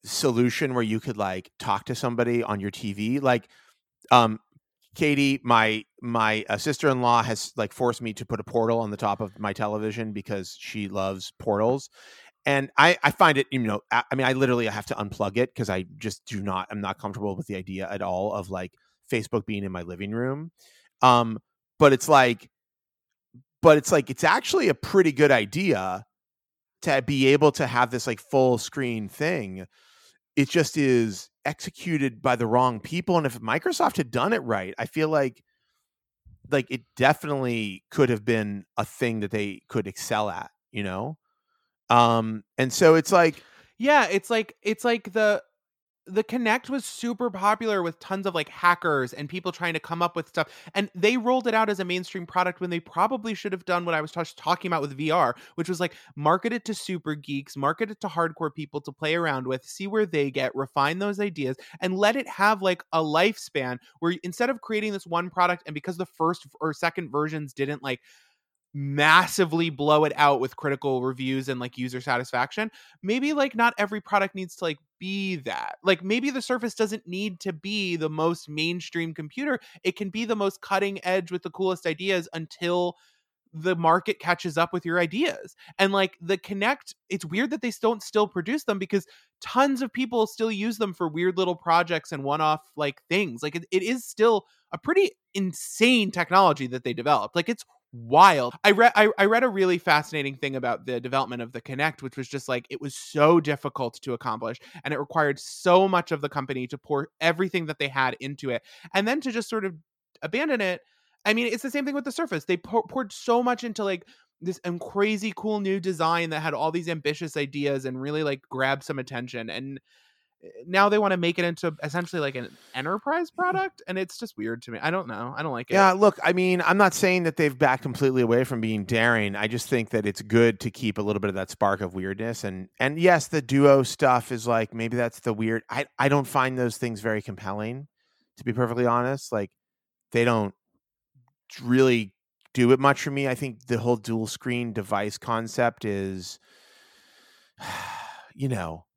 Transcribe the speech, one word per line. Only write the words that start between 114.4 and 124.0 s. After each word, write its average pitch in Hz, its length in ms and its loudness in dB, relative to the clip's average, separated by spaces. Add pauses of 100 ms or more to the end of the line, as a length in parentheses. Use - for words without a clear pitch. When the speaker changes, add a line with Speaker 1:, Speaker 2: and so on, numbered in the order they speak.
Speaker 2:
this, 175 240 -6
um, 175 120 -4
crazy 208 560 -2
cool 214 280 -4
new 196 180 0
design 165 520 0
that 156 100 -4
had 156 120 -2
all 160 200 -2
these 170 160 -4
ambitious 151 480 -4
ideas 139 480 -2
and 127 160 -6
really, 151 220 -4
like, 139 260 -2
grabbed 131 340 -2
some 139 160 -6
attention, 123 500 -10
and, 131 300 -10 (640)
eh, 87 60 -20 (180)
now 196 220 4
they 214 100 4
wanna 196 180 2
make 170 220 0
it 175 60 2
into 170 360 -2
essentially, 165 380 -4
like, 139 160 -4
an 120 200 -10 (200)
enterprise 214 560 -4
product, 370 560 -4
and 185 100 -4
it's 185 220 -6